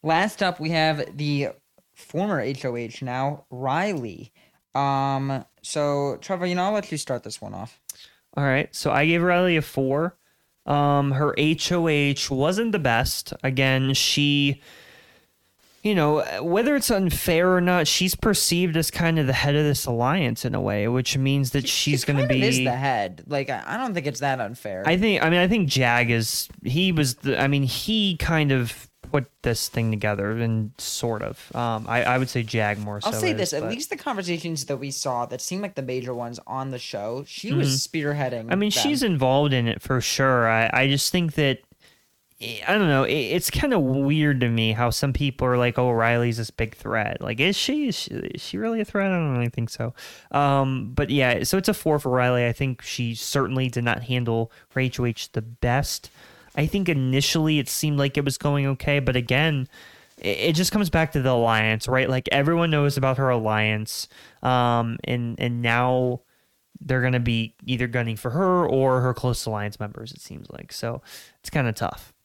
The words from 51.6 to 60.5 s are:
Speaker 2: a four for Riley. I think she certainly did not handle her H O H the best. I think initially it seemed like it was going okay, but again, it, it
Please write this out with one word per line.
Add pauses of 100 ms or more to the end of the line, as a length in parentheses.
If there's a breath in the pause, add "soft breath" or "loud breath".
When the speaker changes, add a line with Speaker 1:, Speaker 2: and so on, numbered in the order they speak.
Speaker 2:
a
four
for
Riley.
I
think
she
certainly
did
not
handle (180 loud breath)
her
H
O
H
the
best. (460 loud breath)
I
think
initially
it
seemed
like
it
was
going
okay,
but
again, (500 loud breath)
it,
it